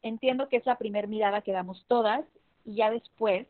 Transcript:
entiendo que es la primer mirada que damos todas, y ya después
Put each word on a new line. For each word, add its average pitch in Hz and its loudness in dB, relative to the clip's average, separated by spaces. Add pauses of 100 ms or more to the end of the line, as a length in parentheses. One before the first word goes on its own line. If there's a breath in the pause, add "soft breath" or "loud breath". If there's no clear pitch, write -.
entiendo 254 -2
que 247 0
es 233 0
la 247 2
primer 208 -4
mirada 208 0
que 202 -4
damos 185 -6
todas, 240 2 (420)
y 214 -12
ya 214 4
después 220 -2